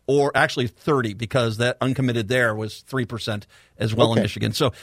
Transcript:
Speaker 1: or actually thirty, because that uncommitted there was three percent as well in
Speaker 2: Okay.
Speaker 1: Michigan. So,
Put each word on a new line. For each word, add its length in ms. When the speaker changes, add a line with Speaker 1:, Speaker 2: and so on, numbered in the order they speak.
Speaker 1:
or 280
actually 340
thirty, 460
because 440
that 220
uncommitted 480
there 260
was 260
three 240
percent 420
as 160
well 140
in 100
Speaker 2:
Okay. 40
Speaker 1:
Michigan. 300
So, 180